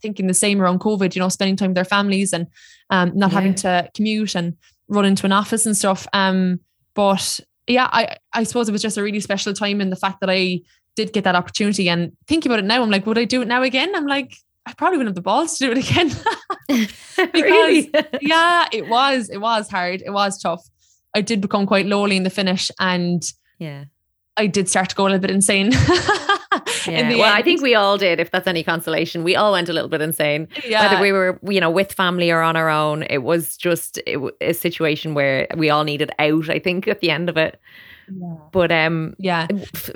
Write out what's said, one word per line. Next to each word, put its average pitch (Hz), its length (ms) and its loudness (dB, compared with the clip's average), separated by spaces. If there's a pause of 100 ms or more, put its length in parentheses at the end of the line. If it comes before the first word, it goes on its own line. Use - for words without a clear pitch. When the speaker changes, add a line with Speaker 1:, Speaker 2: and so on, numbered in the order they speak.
Speaker 1:
thinking 202 260 -6
the 185 60 2
same 202 280 2
around 180 180 2
covid, 196 360 0
you 185 40 -2
know, 185 100 0
spending 196 280 0
time 190 140 0
with 180 40 -2
their 180 100 0
families 202 480 0
and, 170 140 -4 (420)
um, 180 240 2
not 196 180 2
having 190 200 2
Speaker 2:
Yeah. 180 320 0
Speaker 1:
to - 100 -18
commute 214 400 -2
and 170 220 -4 (320)
run 208 180 2
into 196 220 2
an 196 40 2
office 208 360 0
and 208 100 0
stuff. 190 360 -2
Um, 185 480 2 (340)
but 196 440 0 (280)
yeah, 247 260 2
I, - 240 -2 (160)
I 233 100 -2
suppose 233 240 -2
it 220 40 0
was 208 100 -2
just 220 160 -4
a 202 60 -2
really 208 160 -4
special 202 340 -4
time 202 280 -2
in 190 100 -2
the 185 40 -4
fact 196 260 -4
that 190 80 0
I 185 320 0 (340)
did 220 180 -4
get 202 120 0
that 185 100 4
opportunity. 196 540 0
And 170 220 0 (160)
thinking 302 240 0
about 220 80 2
it 196 60 -2
now, 233 160 2
I'm 226 80 0
like, 196 160 0
would 220 140 0
I 240 60 2
do 247 160 0
it 233 60 -4
now 240 140 0
again? 262 340 0
I'm 302 120 -4
like, 277 280 -4 (300)
I 240 80 -16
probably 349 240 0
wouldn't 240 140 -2
have 180 40 -6
the 175 60 -8
balls 220 360 -2
to 262 80 -2
do 247 60 0
it 240 60 0
again. 302 320 2 (580)
<laughs> 233 200 2 (300)
Because 359 160 0
Speaker 2:
<laughs> - 0 -
Really? 370 580 4 (300)
Speaker 1:
yeah, 330 520 4
it 208 140 -6
was, 254 420 0
it - 100 -10
was 214 300 -2
hard. 185 340 -4
It - 80 -8
was 202 300 -2
tough. 180 260 -6 (480)
I 214 60 0
did 214 180 -2
become 202 260 0
quite 196 200 2
lonely 202 320 2
in 190 60 -2
the 190 60 -2
finish, 185 500 -2
and 175 420 0 (380)
Speaker 2:
Yeah. 143 260 -12 (520)
Speaker 1:
I 214 100 2
did 190 220 0
start 190 200 0
to - 60 -12
go 196 80 0
a 196 60 4
little 190 100 2
bit 185 120 -2
insane. 196 460 2
<laughs> - 60 4 (1040)
Speaker 2:
Yeah. 165 120 -2
Speaker 1:
In 240 100 2
the 240 100 0
Speaker 2:
Well, 208 120 6
I 208 60 6
Speaker 1:
end. 233 80 0
Speaker 2:
think 349 160 4
we 254 140 4
all 202 220 4
did, 180 220 2
if 165 120 -4
that's 185 160 -2
any 170 160 0
consolation. 165 600 -2
We 175 120 2
all 208 180 4
went 175 160 0
a 170 40 -4
little 160 160 -2
bit 156 120 -2
insane. 151 460 -2 (180)
Speaker 1:
Yeah. 214 240 2
Speaker 2:
Whether 190 120 2
we 196 100 4
were, 185 320 0
you 196 180 -2
know, 165 80 2
with 190 240 0
family 175 380 0
or 165 100 2
on 165 140 2
our 160 140 0
own, 151 340 0
it - 160 -2
was 156 360 -2
just, - 500 -4
it - 80 -4
w-, 131 180 -4 (100)
a 170 120 0
situation 160 600 -2
where 139 420 0
we 156 140 0
all 151 140 2
needed 147 360 -2
out, 156 300 2
I 160 100 -2
think, 180 280 -4
at 202 120 -2
the 170 120 0
end 170 180 -2
of 156 80 -4
it. - 220 -2 (540)
Speaker 1:
Yeah. 175 200 -12 (180)
Speaker 2:
But, 170 200 2
um, 160 480 0
Speaker 1:
Yeah. 175 300 -2
Speaker 2:
a - 120 -2
f-, - 340 -12